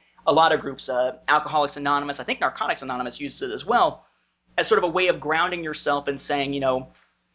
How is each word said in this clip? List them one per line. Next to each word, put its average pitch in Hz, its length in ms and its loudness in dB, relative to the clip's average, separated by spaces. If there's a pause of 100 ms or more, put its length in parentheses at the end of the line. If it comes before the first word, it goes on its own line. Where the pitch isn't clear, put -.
(280)
a 156 60 4
lot 160 180 6
of 147 80 2
groups. 135 300 -6
Uh, 127 260 0 (140)
Alcoholics 151 480 2
Anonymous, 143 420 -2
I 123 60 -10
think - 160 -4
Narcotics 147 400 -2
Anonymous 127 400 -6
uses 139 220 -8
it 123 100 -4
as 127 120 -8
well, 196 400 2 (520)
as 175 100 0
sort 208 120 4
of 180 40 2
a 170 80 0
way 185 160 2
of 156 140 0
grounding 165 420 -2
yourself 147 460 -2
and 139 100 -6
saying, 139 320 0
you 139 80 -4
know, 131 320 0 (420)